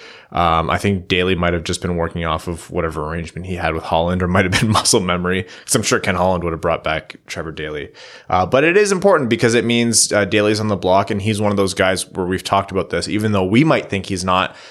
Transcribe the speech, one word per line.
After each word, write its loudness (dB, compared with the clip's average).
Um, 2
I 0
think -2
Daley 2
might 0
have -4
just -4
been -4
working -4
off -4
of -10
whatever -4
arrangement -8
he -6
had -2
with -6
Holland, 0
or 0
might 2
have 0
been 2
<laughs> 4
muscle 2
memory, -2
'cause -4
I'm 0
sure 0
Ken -2
Holland 0
would -2
have -8
brought -2
back -4
Trevor -8
Daley. -10
Uh, 2
but 4
it 4
is 4
important 4
because 4
it 2
means, 2
uh, 4
Daley's 2
on -2
the 0
block, 2
and -2
he's -2
one 2
of 0
those 0
guys 0
where -4
we've -2
talked 0
about -2
this, -4
even -2
though 0
we 0
might 0
think -4
he's -6
not, 0